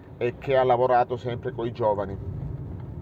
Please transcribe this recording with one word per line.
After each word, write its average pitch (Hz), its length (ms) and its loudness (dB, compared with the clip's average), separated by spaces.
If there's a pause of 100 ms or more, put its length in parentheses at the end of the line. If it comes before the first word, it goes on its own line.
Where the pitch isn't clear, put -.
(180)
e 120 200 -2
che 135 180 0
ha 131 80 6
lavorato 123 540 4
sempre 120 340 -6
con 117 140 -4
i 120 60 -4
giovani 101 440 0 (880)